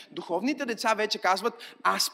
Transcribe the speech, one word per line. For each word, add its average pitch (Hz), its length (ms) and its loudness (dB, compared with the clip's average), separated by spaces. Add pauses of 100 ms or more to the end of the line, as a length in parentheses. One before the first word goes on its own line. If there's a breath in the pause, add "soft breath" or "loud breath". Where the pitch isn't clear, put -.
(120)
Духовните 254 540 -2
деца 226 280 0
вече 214 240 0
казват: 196 360 2 (300 loud breath)
„Аз 190 300 2